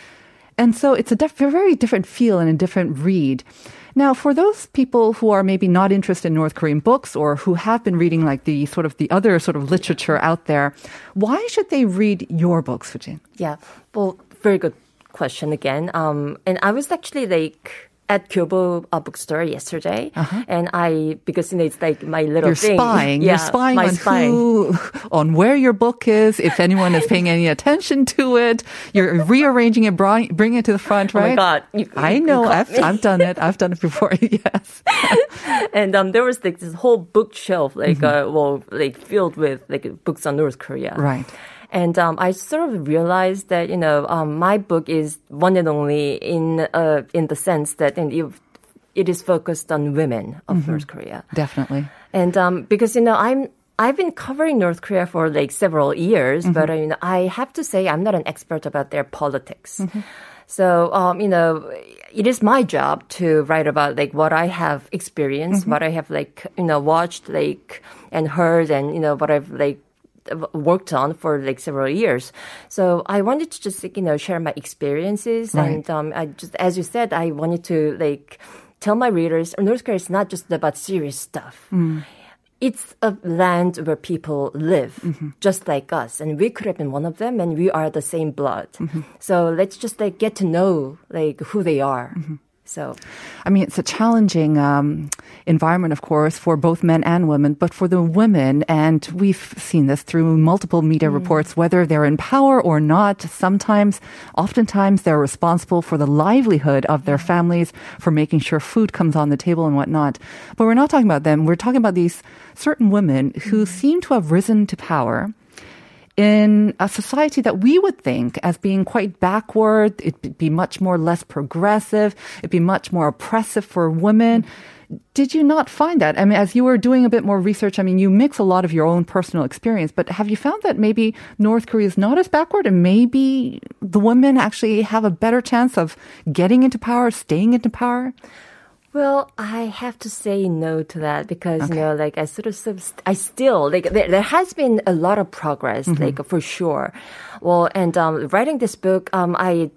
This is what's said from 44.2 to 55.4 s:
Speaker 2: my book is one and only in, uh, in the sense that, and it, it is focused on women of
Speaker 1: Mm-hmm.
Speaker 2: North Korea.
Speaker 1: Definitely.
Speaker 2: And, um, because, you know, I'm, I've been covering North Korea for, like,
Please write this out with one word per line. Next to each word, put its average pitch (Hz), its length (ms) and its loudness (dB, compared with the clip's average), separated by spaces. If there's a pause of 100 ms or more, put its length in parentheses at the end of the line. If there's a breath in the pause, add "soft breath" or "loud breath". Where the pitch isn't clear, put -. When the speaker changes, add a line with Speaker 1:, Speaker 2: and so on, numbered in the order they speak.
Speaker 2:
my 190 180 2
book 170 300 -2
is 156 300 -4 (100)
one 180 300 0
and 170 100 2
only 147 560 -2
in, 160 500 -2
uh, 156 280 2 (120)
in 160 140 0
the 151 80 -6
sense 156 400 -2
that, 143 220 0
and 156 160 -4
it, 160 120 -4 (720)
it 185 140 0
is 175 120 -4
focused 165 520 -4
on 147 200 -2
women 139 540 -4
of 190 160 0
Speaker 1:
Mm-hmm. 156 80 -6
Speaker 2:
North 147 160 -6
Korea. - 360 -16 (100)
Speaker 1:
Definitely. 143 520 -4 (280 loud breath)
Speaker 2:
And, 180 240 0
um, 180 260 0
because, 220 320 0
you 233 60 2
know, 226 140 4
I'm, 262 340 0 (280)
I've 254 200 0
been 370 160 -2
covering 294 440 -2
North 175 240 0
Korea 185 240 -2
for, 160 240 -2
like, 143 220 -2